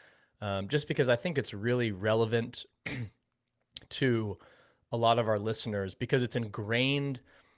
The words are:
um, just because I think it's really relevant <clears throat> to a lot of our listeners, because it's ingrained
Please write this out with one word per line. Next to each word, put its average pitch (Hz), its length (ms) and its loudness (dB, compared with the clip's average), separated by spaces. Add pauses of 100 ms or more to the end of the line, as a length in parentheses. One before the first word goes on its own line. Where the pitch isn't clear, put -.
(400)
um, 98 300 -4
just 147 180 -2
because 143 220 0
I 120 80 6
think 165 200 -2
it's 123 160 -4
really 117 380 0
relevant 110 720 0 (200)
<clears throat> - 1040 -14
to 113 480 0 (540)
a 120 60 -2
lot 117 220 6
of 113 80 2
our 107 120 2
listeners, 104 560 -2
because 127 280 2
it's 120 120 -4
ingrained 123 840 -2 (380)